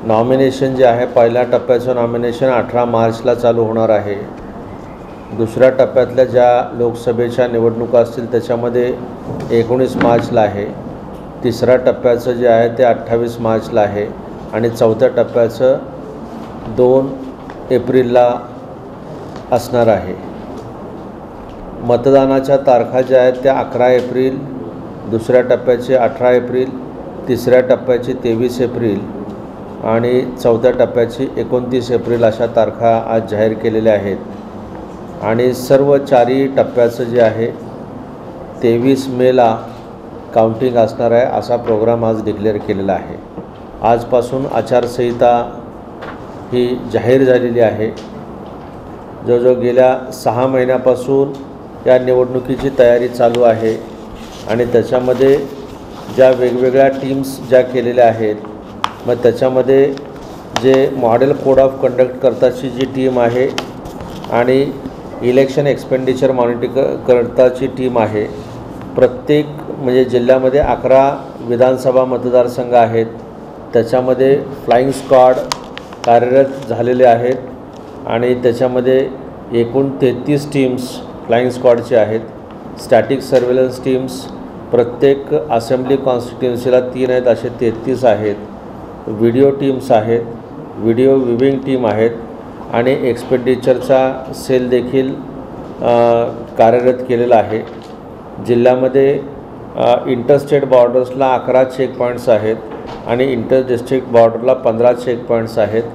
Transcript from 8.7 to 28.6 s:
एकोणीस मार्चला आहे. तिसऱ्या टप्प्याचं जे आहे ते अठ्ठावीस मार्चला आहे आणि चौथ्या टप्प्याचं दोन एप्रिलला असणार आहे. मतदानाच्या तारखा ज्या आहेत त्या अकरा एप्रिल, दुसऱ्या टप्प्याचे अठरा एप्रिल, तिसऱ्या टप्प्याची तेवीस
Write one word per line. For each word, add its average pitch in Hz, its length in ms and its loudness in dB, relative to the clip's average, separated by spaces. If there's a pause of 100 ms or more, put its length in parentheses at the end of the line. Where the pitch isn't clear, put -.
एकोणीस 117 440 2
मार्चला 117 460 2
आहे. 101 240 0 (760)
तिसऱ्या 123 320 2
टप्प्याचं 127 560 0
जे 120 160 0
आहे 117 300 4
ते 131 60 4
अठ्ठावीस 117 560 0
मार्चला 113 420 0
आहे 104 260 -2 (460)
आणि 113 160 0
चौथ्या 113 380 2
टप्प्याचं 120 680 0 (880)
दोन 131 400 2 (640)
एप्रिलला 123 680 2 (1120)
असणार 120 360 0
आहे. 92 280 0 (1700)
मतदानाच्या 135 760 4
तारखा 123 440 2
ज्या 127 200 4
आहेत 127 120 4
त्या 131 240 2
अकरा 120 320 0
एप्रिल, 127 480 0 (720)
दुसऱ्या 123 320 2
टप्प्याचे 123 540 0
अठरा 123 360 2
एप्रिल, 123 380 0 (580)
तिसऱ्या 123 340 2
टप्प्याची 123 520 0
तेवीस 120 480 -2